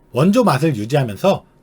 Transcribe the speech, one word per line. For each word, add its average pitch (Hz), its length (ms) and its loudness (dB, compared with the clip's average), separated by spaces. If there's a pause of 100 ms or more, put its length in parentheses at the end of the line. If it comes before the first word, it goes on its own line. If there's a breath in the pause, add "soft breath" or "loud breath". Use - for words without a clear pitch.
(100)
원조 202 320 2
맛을 156 320 0
유지하면서 123 680 -2 (180)